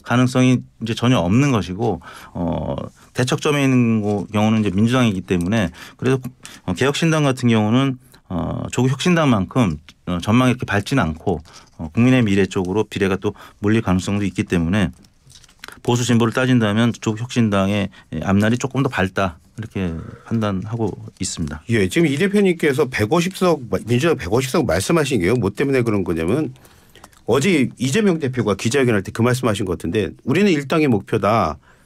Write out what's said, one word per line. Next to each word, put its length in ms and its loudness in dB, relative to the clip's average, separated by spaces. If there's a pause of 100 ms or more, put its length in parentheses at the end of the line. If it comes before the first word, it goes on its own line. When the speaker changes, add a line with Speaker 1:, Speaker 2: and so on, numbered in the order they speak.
Speaker 1:
가능성이 580 2 (220)
이제 120 -4
전혀 240 2
없는 340 4
것이고, 480 -2 (320)
어, 420 -4 (380)
대척점에 500 0
있는 380 4
고-, 320 -2
경우는 280 2
이제 100 0
민주당이기 500 2
때문에 480 -2 (300)
그래서, 200 0 (460)
어, 80 -4
개혁신당 520 0
같은 260 2
경우는, 480 2 (320)
어, 320 -4 (100)
조국 200 2
혁신당만큼, 840 2 (300)
어, 160 -4
전망이 300 2
이렇게 120 -8
밝지는 380 -2
않고, 400 -4 (340)
어, 160 -10
국민의 300 4
미래 240 2
쪽으로 380 -2
비례가 320 -2
또 180 -4 (240)
몰릴 240 2
가능성도 420 0
있기 200 -2
때문에 460 0 (920)
보수 240 0
진보를 260 2
따진다면 640 2
조국 220 -4
혁신당의 720 0 (320)
앞날이 340 2
조금 260 -2
더 60 0
밝다, 500 -4 (200)
이렇게 360 -6 (320)
판단하고 640 -4 (280)
있습니다. 520 -8
Speaker 2:
예, 180 2
지금 180 2
이 120 0
대표님께서 720 2
백오십 460 0
석, 260 0 (240)
민주당 300 2
백오십 340 -2
석 160 0
말씀하신 560 0
게요. 120 2
뭐 140 0
때문에 320 0
그런 240 0
거냐면 480 -2 (720)
어제 540 2
이재명 400 0
대표가 360 -2
기자회견할 480 0
때 100 -10
그 100 -2
말씀하신 420 0
것 140 -4
같은데 320 -2 (140)
"우리는 280 2
일당의 360 0
목표다. 680 0 (300)